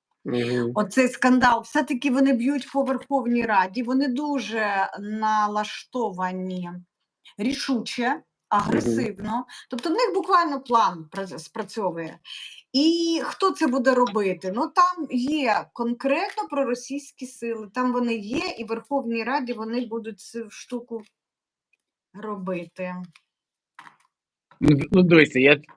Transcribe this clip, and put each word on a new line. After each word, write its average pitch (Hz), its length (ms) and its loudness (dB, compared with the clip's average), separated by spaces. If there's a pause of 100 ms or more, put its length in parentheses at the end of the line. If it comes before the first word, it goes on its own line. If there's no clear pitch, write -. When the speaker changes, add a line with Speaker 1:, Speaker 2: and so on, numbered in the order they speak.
(240)
Speaker 1:
Мгм. 123 500 -2
Speaker 2:
Оцей 240 340 2
скандал. 247 520 4
Все-таки 285 500 -2
вони 269 220 4
б'ють 254 400 0
по 277 100 0
Верховній 240 640 0
Раді, 196 360 0
вони 262 260 0
дуже 220 800 -2 (120)
налаштовані 208 1700 -2 (680)
рішуче, 247 840 -2 (280)
агресивно. 208 840 0
Speaker 1:
Мгм. 247 120 -4 (260)
Speaker 2:
Тобто 254 180 -4
в 320 40 2
них 440 220 2
буквально 339 460 2
план 208 500 2
пра-, 185 280 -8
спрацьовує. 180 800 -6 (540)
І 330 520 2
хто - 260 0
це 294 160 0
буде 254 280 4
робити? 196 600 0
Ну, 294 140 -2
там 359 420 2
є 254 640 0
конкретно 285 760 -2
проросійські 262 800 -6
сили, 220 480 -8
там 254 180 0
вони 240 220 0
є, 220 280 -4 (160)
і 226 60 -8
в - 20 -14
Верховній 226 580 -4
Раді 247 280 -2
вони 226 340 -4
будуть 214 340 -8
цю 226 300 -12
штуку 233 520 -10 (1120)
робити. 185 800 -8 (1700)
Speaker 1:
Ну, 151 160 6
д-, 135 160 0
ну, 185 100 8
дивися, 160 380 6
я, 143 200 8 (160)